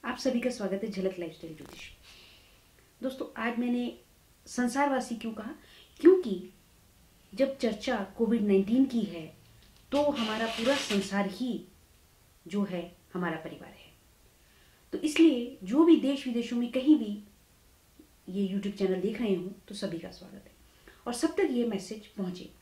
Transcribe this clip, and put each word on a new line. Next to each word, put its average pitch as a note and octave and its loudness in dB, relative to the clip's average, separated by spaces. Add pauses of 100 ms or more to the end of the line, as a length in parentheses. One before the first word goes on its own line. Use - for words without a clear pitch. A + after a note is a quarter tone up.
आप A#3+ -6
सभी B3 -2
का B3 -2
स्वागत G3 -4
है G3+ -8
झलक F#3 -4
lifestyle D#3+ -12
ज्योतिष। C#3+ -20 (1200)
दोस्तों, B3+ -6
आज A3+ -2
मैंने A#3+ -2 (480)
संसारवासी B3 -2
क्यों A3+ -8
कहा? G#3+ -10 (480)
क्योंकि D4+ 6 (840)
जब C4 2
चर्चा A3+ -2 (220)
कोविड A3+ 2
नाइनटीन G#3 6
की A#3+ 0
है, E3+ -6 (560)
तो C#4+ 4
हमारा A3+ 0
पूरा A3+ 0
संसार G3 0
ही A#3+ -6 (840)
जो G3 -2
है, F3 -6 (180)
हमारा E3+ -2
परिवार - -14
है। - -20 (1000)
तो - -6
इसलिए D4 4
जो C4 4
भी E4 10
देश C4+ 0
विदेशों A#3+ -2
में A#3+ -2
कहीं C4+ 6
भी G#3 -4 (1040)
ये F#3+ -2
YouTube G3+ -4
channel F#3 0
देख G#3+ -2
रहे G#3 2
हों, F3 -4 (200)
तो G3+ -14
सभी E3 -6
का - -12
स्वागत - -20
है - -20 (540)
और A#3+ -6
सब D#4 0
तक F4+ 0
ये A#3+ 0
message G#3+ -6
पहुँचे। F3+ -8 (100)